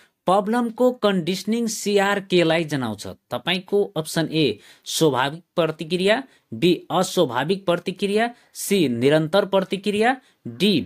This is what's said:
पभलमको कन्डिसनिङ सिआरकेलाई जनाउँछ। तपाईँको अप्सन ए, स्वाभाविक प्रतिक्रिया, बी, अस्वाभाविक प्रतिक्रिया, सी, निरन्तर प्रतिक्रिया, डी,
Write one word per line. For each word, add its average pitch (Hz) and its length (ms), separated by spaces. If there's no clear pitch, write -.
पभलमको 233 640
कन्डिसनिङ 202 760
सिआरकेलाई 196 960
जनाउँछ। 127 440
तपाईँको 185 880
अप्सन 160 340
ए, 143 280
स्वाभाविक 143 580
प्रतिक्रिया, 175 680
बी, 143 380
अस्वाभाविक 165 760
प्रतिक्रिया, 202 680
सी, 185 360
निरन्तर 151 560
प्रतिक्रिया, 202 760
डी, 139 380